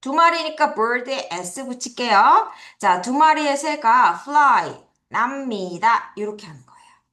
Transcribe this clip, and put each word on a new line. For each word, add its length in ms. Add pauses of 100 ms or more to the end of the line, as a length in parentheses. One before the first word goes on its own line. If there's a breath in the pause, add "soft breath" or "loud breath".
두 140
마리니까 600
bird에 560
S 340
붙일게요. 840 (300 loud breath)
자, 200
두 120
마리의 440
새가 640
fly, 640 (260)
납니다. 1040
이렇게 320
하는 180
거예요. 220 (240)